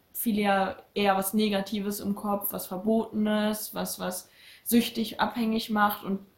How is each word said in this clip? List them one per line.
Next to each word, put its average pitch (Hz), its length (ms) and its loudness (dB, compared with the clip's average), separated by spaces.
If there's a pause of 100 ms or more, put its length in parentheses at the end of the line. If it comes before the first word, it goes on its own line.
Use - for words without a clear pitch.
(140)
viele 208 280 0
ja 196 340 2 (180)
eher 202 220 4
was 196 180 -2
Negatives 202 640 0
im 202 140 -2
Kopf, 202 380 -2
was 185 140 -6
Verbotenes, 214 1080 0
was, 185 260 -4
was 185 280 -6 (360)
süchtig, 226 560 0
abhängig 220 480 0
macht. 208 360 2
Und 190 160 -2 (180)